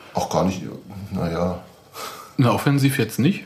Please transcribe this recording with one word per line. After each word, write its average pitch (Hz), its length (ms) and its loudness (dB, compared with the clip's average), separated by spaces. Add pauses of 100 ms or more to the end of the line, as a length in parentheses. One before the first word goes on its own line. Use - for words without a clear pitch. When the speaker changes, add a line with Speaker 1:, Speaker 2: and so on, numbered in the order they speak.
(140)
Speaker 1:
Auch - 160 -2
gar - 160 2
nicht, 95 160 -2 (500)
na 87 200 -2
ja. 87 280 -2 (800)
Speaker 2:
Na, 120 140 6
offensiv 135 460 2
jetzt - 220 0
nicht. 160 260 2